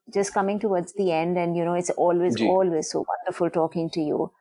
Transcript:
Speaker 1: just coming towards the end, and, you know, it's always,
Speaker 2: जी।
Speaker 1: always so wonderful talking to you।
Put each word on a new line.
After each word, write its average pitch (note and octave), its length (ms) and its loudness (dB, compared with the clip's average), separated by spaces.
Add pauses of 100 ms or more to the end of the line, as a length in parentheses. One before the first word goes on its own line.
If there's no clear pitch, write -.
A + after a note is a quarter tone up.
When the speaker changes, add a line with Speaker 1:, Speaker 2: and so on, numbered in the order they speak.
(120)
Speaker 1:
just G4 220 -2
coming G3+ 240 0
towards F#3 360 0
the F#3+ 180 0
end, E3+ 260 0
and, E3+ 180 0
you E3+ 80 0
know, F3 100 0
it's F3 160 0
always, F3 460 2
Speaker 2:
जी। A#2 120 2
Speaker 1:
always F3+ 420 2
so D#3+ 180 -4
wonderful E3+ 420 -2
talking E3 400 0
to E3+ 100 -4
you। D3+ 400 -2